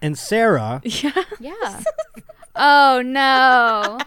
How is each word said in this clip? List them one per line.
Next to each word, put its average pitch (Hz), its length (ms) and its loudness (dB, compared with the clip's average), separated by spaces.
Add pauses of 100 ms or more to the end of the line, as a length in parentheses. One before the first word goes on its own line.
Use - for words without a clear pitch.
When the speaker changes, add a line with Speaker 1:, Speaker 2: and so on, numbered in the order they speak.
Speaker 1:
And 151 160 -4
Sarah. 143 680 0
Speaker 2:
<laughs> - 20 -12
Yeah. 285 400 -4 (160)
Speaker 3:
Yeah. 370 420 -12 (720)
Oh, 277 500 4
no. 254 1040 2